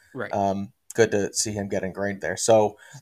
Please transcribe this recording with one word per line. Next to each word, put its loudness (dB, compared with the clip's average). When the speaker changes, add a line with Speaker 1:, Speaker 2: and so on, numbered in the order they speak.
Speaker 1:
Right. -8
Speaker 2:
um, 0
good 4
to 0
see -2
him -6
get -2
ingrained -6
there. -4
So 4